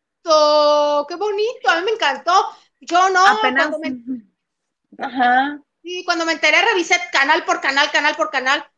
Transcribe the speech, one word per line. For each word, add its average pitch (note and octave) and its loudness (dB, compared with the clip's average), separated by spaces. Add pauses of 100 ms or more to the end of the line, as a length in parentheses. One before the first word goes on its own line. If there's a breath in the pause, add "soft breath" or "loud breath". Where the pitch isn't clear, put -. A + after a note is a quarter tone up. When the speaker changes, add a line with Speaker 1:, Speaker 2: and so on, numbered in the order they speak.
(220)
Speaker 1:
Qué D4 2
bonito, G#4+ -4
a E4+ 2
mí F4+ -6
me A4 -2
encantó. E4 -2 (480 loud breath)
Yo F4+ 2
no, F#4 2
Speaker 2:
Apenas. G4+ 0
Speaker 1:
cuando D4+ -8
me - -14
Speaker 2:
Ajá. B3+ 0 (220)
Speaker 1:
Sí, F4+ -10
cuando E4+ -2
me E4 -2
enteré, D#4 2
revisé F#4 0 (160)
canal D#4 2
por E4+ -2
canal, C#4+ 0
canal D4+ 0
por D#4 -4
canal. C#4 -2 (140)